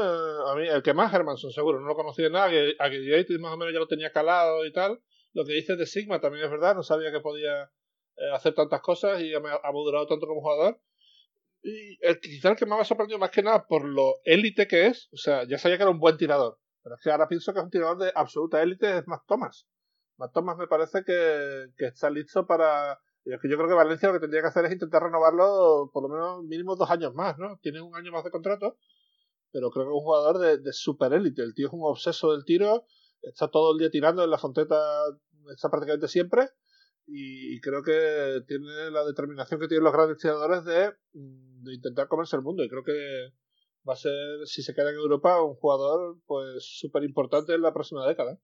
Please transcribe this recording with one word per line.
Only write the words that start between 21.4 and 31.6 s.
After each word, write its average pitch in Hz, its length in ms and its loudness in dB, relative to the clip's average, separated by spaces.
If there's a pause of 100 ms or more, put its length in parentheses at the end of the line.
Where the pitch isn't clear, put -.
que 135 100 -2
está 147 220 -2
listo 156 380 -2
para, 151 540 2 (240)
y 127 80 -8
es 127 80 -8
que 139 100 -2
yo 147 60 2
creo 165 120 2
que 180 60 4
Valencia 160 340 6
lo 185 60 2
que 165 60 -2
tendría 156 220 0
que 160 60 2
hacer 170 180 2
es 170 60 -4
intentar 160 300 2
renovarlo 165 880 4
por 135 120 -4
lo 139 40 -4
menos 170 360 -6
mínimo 175 320 -6
dos 180 120 0
años 170 260 -2
más, 165 220 -4
¿no? 190 240 -12
Tiene 160 220 -10
un 170 140 -18
año 175 160 -14
más 165 100 -6
de 170 80 -12
contrato, 196 460 -4 (760)
pero 123 200 -4
creo 131 160 -4
que 143 40 -6
es 147 40 -2
un 147 100 -2
jugador 156 340 4
de, 160 200 4
de 135 140 -8
super 135 420 -2
élite. 156 280 0
El 117 120 -6
tío 139 120 -4